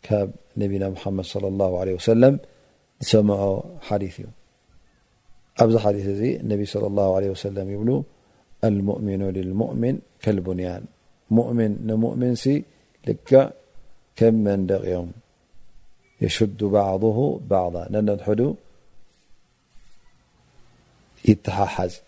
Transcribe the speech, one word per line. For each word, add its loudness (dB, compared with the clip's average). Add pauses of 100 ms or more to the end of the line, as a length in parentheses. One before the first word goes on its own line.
ካብ 0 (280)
ነቢና -2
ሙሓመድ -6
ሰለላሁ -2
ዐለይሂ -2
ወሰለም 6 (680)
ዝሰምዖ 4 (380)
ሓዲስ -4
እዩ። -14 (1300)
ኣብዚ 6
ሓዲስ 0
እዚ -4 (220)
ነቢ -2
ሰለላሁ -2
ዐለይሂ 0
ወሰለም -6
ይብሉ፣ -2 (720)
"አልሙእሚኑ 0
ልልሙእሚን -2 (220)
ከልቡንያን"፣ -4 (460)
ሙእሚን 2 (120)
ንሙእሚን -2
ሲ -10 (640)
ልክዕ -2 (840)
ከም 6
መንደቅ 0
እዮም። -4 (1120)
"የሽዱ 0 (100)
ባዕضሁ 2 (240)
ባዕض"፣ 0 (140)
ነነንሕዱ 0 (2750)
ይተሓሓዝ። 2 (160)